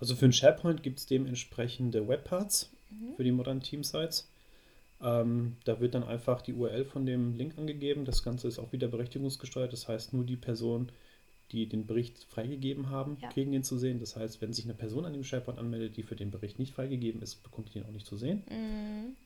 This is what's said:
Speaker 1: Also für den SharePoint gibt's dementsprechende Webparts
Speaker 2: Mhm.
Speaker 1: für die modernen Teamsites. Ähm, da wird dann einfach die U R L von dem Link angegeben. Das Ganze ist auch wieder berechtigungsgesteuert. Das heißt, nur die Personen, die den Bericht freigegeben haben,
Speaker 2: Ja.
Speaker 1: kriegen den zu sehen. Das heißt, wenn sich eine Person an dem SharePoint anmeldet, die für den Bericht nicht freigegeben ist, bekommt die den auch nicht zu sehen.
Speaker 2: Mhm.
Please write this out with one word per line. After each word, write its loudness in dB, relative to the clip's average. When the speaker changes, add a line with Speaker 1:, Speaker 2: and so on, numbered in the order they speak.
Speaker 1:
Also 0
für 8
den 12
SharePoint 8
gibt's -6
dementsprechende 0
Webparts 0
Speaker 2:
Mhm. -10
Speaker 1:
für 0
die 6
modernen 0
Teamsites. -2
Ähm, 4
da 2
wird 4
dann 2
einfach 0
die -4
U 0
R 0
L 0
von -2
dem 2
Link -4
angegeben. 0
Das 4
Ganze -2
ist -4
auch -8
wieder 0
berechtigungsgesteuert. -4
Das -8
heißt, -6
nur 2
die -2
Personen, -2
die 0
den -2
Bericht 0
freigegeben -2
haben, -2
Speaker 2:
Ja. -8
Speaker 1:
kriegen 0
den 4
zu -2
sehen. 2
Das -8
heißt, -6
wenn -2
sich -4
eine -4
Person -4
an -6
dem -6
SharePoint -4
anmeldet, -4
die -4
für -10
den -4
Bericht -6
nicht -2
freigegeben -2
ist, -10
bekommt -10
die -16
den -6
auch -10
nicht -12
zu -8
sehen. -2
Speaker 2:
Mhm. -6